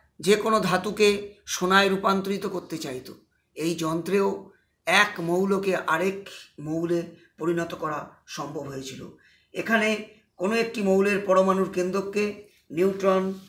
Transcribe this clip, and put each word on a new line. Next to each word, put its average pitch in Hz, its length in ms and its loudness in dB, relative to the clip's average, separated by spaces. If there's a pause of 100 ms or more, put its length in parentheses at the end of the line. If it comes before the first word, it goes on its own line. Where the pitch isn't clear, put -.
(200)
যে 190 160 6
কোনো 220 240 2
ধাতুকে 202 840 0
সোনায় 190 420 2
রূপান্তরিত 196 580 0
করতে 175 320 -8
চাইত। 127 340 -10 (420)
এই 165 200 -2
যন্ত্রেও 170 760 -2 (360)
এক 202 340 2
মৌলকে 185 560 0
আরেক 180 520 -2 (320)
মৌলে 165 560 -4 (220)
পরিণত 170 360 -2
করা 151 420 -8 (100)
সম্ভব 151 340 -10
হয়েছিল। 135 480 -10 (440)
এখানে 214 580 0 (260)
কোনো 196 200 0
একটি 226 260 -2
মৌলের 196 440 4
পরমাণুর 185 460 4
কেন্দ্রককে 196 760 -2 (220)
নিউট্রন, 190 640 2 (140)